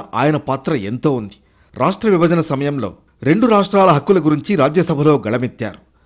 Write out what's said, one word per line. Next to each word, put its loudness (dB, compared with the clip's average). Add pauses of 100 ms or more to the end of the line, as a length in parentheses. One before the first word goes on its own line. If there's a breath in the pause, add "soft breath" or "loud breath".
(160)
ఆయన 0
పాత్ర -6 (160)
ఎంతో -2
ఉంది. -8 (360)
రాష్ట్ర -2
విభజన 2
సమయంలో -4 (340)
రెండు 2
రాష్ట్రాల 2
హక్కుల 2
గురించి 0
రాజ్యసభలో 2 (140)
గళమెత్తారు. -6 (260)